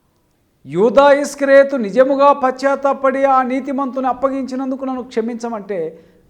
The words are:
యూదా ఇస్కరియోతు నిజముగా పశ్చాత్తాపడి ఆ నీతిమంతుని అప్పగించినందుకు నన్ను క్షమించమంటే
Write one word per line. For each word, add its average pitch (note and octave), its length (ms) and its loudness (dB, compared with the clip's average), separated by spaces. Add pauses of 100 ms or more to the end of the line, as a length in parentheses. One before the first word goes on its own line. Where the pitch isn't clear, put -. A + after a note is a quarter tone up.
(680)
యూదా A#3 460 4
ఇస్కరియోతు C#4 640 2
నిజముగా C4 560 2
పశ్చాత్తాపడి C4+ 920 -2
ఆ C4 180 2
నీతిమంతుని C4 640 -4
అప్పగించినందుకు C4 800 -6
నన్ను B3+ 180 -8
క్షమించమంటే A3 1000 -8 (260)